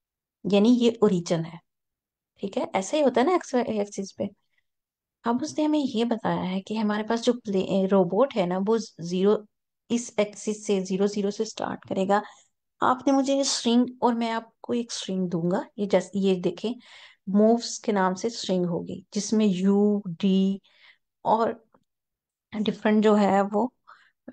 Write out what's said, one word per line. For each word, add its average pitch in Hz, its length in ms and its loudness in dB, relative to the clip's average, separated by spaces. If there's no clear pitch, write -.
यानी 202 240 4
ये 233 340 4
ओरिजिन 175 420 0
है, - 140 -16
ठीक 196 160 -6
है। 330 180 -6
ऐसा 190 220 -2
ही 302 60 2
होता 240 180 2
है 269 60 2
ना 370 80 2
एक्स, - 200 -4
एक्सिस 208 560 -4
पे। 196 180 -8
अब 240 180 -2
उसने 302 220 -4
हमें 302 140 2
ये 233 260 -2
बताया 196 360 -4
है 185 200 -4
कि 214 140 -8
हमारे 214 280 -2
पास 226 180 -2
जो 247 120 2
प्ले-, 190 540 -2
रोबोट 190 460 2
है 196 120 0
ना, 180 120 -2
वो 214 200 0
ज़ीरो, 196 680 0
इस 240 300 -4
एक्सिस 208 480 -4
से, 196 140 0
ज़ीरो 190 260 0
ज़ीरो 202 240 -2
से 220 140 -4
स्टार्ट - 420 -8
करेगा। 196 340 0
आपने 254 300 2
मुझे 277 220 2
ये 277 80 0
स्ट्रिंग, 240 440 2
और 233 120 2
मैं 233 180 -2
आपको 226 420 -8
एक 233 180 -4
स्ट्रिंग 185 380 -4
दूंगा, 175 360 -2
ये 208 60 -2
जैस-, 185 300 0
ये 190 200 2
देखें, 185 380 -4
मूव्स 220 480 2
के - 140 -4
नाम 185 220 0
से 233 160 -4
स्ट्रिंग 185 360 -2
होगी, 175 480 -6
जिसमें 214 320 0
यू, 202 600 2
डी 190 540 0
और 226 400 0
डिफरेंट 214 480 2
जो 214 120 6
है 196 260 4
वो, 208 320 -2